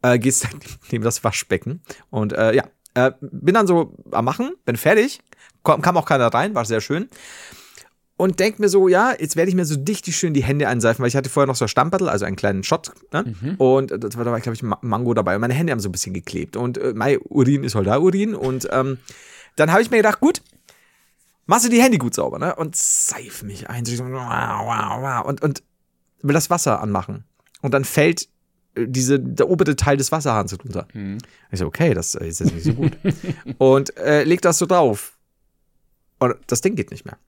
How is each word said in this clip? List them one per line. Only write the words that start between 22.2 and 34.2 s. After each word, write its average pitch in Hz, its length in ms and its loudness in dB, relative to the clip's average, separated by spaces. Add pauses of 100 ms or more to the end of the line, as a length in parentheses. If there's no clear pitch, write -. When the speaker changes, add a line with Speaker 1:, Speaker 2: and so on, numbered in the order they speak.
Speaker 1:
ne? 170 180 -4
Und 160 180 -6
seif - 680 -4
mich 101 260 -12
ein. 120 160 -6
So, 120 180 -4
wow, 127 80 -10
wow, 117 920 -4
wow. 131 240 -4
Und, 139 160 -4
und 147 200 -2 (600)
will 143 100 0
das 156 160 2
Wasser 170 320 0
anmachen. 101 440 -6 (360)
Und 139 140 -2
dann 135 100 2
fällt, 160 440 0 (480)
äh, 117 120 -2
diese, 131 320 2
der 123 300 0
obere 156 260 2
Teil 143 220 2
des 135 120 -2
Wasserhahns 110 480 0
runter. 90 360 -10
Speaker 2:
Mhm. 101 240 -8 (340)
Speaker 1:
Ich 95 60 -6
so, 87 80 -2
okay, 156 260 0
das, 85 220 -2
äh, - 120 -8
ist 82 140 -8
jetzt 85 140 0
nicht 82 100 -10
so 151 80 2
gut. 139 240 -2 (300)
Speaker 2:
<laughs> 135 320 -10
Speaker 1:
Und, 135 400 4
äh, 147 260 2